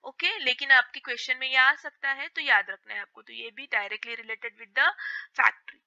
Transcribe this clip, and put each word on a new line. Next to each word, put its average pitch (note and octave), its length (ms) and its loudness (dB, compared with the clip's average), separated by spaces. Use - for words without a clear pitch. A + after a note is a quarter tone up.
ओके, F4+ 340 -4
लेकिन C4+ 320 -2
आपके C4 300 6
question B3+ 360 -4
में C4 120 -6
ये C4 80 0
आ C4 180 6
सकता C#4+ 380 -6
है C#4 160 -6
तो E4 120 -8
याद G#3 300 2
रखना G#3 240 -14
है G#3 60 -8
आपको, G#3+ 220 -18
तो A#3 100 -20
ये A3+ 180 -12
भी A#3+ 160 -14
directly G#3+ 500 -4
related A3 340 -12
with G#3 280 -20
the E4+ 100 4
factory। - 460 0